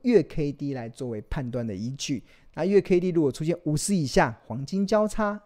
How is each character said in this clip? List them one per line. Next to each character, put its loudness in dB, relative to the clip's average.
月 6
K -4
D -6
来 -8
作 -10
为 -6
判 -4
断 -4
的 -6
依 -6
据。 -6
那 -2
月 6
K 2
D 0
如 2
果 2
出 -6
现 -2
五 0
十 0
以 2
下 2
黄 -8
金 -2
交 2
叉， -2